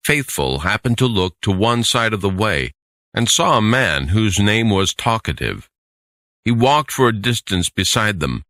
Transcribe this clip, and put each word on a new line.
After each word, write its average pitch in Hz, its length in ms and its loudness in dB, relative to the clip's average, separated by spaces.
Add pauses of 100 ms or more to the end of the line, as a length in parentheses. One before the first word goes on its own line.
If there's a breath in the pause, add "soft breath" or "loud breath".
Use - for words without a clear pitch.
Faithful 71 560 -2
happened 104 400 -2
to 127 80 2
look 92 340 -2
to 104 100 -2
one 113 320 0
side 113 300 0
of 98 80 -4
the 98 80 0
way 92 440 -2 (400)
and 117 160 0
saw 170 280 2
a 110 40 4
man 104 480 0
whose 101 300 0
name 110 300 2
was 95 240 0
Talkative. 69 760 -4 (760)
He 117 80 -2
walked 135 400 2
for 127 160 2
a 110 140 0
distance 101 480 -2
beside 104 500 -2
them 65 300 -4